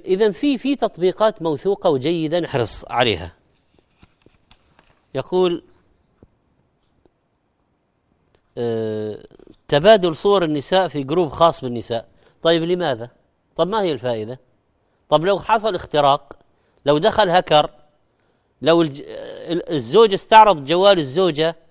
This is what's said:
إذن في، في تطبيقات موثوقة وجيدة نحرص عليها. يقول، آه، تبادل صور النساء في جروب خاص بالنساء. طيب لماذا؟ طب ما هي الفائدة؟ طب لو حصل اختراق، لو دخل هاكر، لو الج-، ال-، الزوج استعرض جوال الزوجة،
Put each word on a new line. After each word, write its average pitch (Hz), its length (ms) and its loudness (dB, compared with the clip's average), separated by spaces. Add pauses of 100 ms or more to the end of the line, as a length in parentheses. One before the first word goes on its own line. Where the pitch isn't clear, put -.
إذن 202 260 0
في، 277 260 -2
في 269 180 -4
تطبيقات 208 640 -2
موثوقة 165 480 -2
وجيدة 156 500 -2
نحرص 127 460 -6
عليها. 104 500 -2 (1800)
يقول، 175 480 -4 (3000)
آه، 110 680 -6 (440)
تبادل 175 480 4
صور 202 280 2
النساء 165 440 -2
في 147 160 -8
جروب 156 260 -2
خاص 165 320 2
بالنساء. 117 460 -8 (340)
طيب 165 220 0
لماذا؟ 160 460 -4 (460)
طب 165 120 -2
ما 214 140 -4
هي 180 100 -2
الفائدة؟ 120 480 -8 (720)
طب 151 160 2
لو 190 140 0
حصل 214 360 -2
اختراق، 147 580 0 (520)
لو 143 120 4
دخل 170 320 2
هاكر، 165 400 2 (920)
لو 165 200 4
الج-، 143 200 -4
ال-، - 680 -10
الزوج 165 420 2
استعرض 196 520 4
جوال 185 340 4
الزوجة، 160 560 -2 (160)